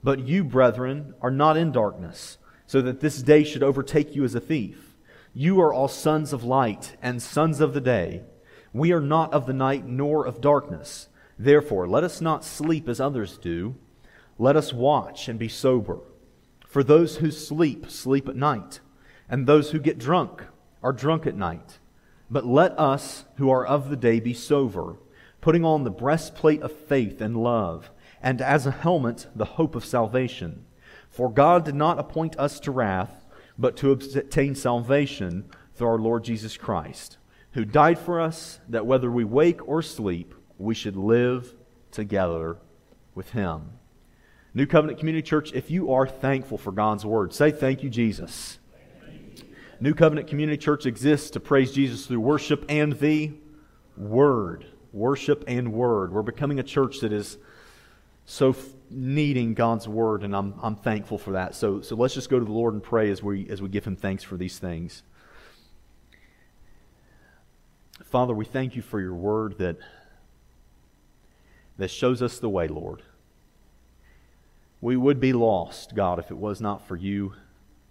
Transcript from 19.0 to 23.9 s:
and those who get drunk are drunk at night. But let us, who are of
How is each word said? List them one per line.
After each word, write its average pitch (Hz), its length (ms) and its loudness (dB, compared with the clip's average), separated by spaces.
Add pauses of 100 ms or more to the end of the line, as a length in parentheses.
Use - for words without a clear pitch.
and 131 180 -2
those 147 260 6
who 160 60 -2
get 147 200 -2
drunk 139 460 -2 (380)
are 127 100 0
drunk 156 340 0
at - 100 -4
night. 85 420 -8 (520)
But 120 160 -2
let 147 340 4
us, 139 460 -2 (100)
who 135 140 2
are 127 160 4
of 139 240 0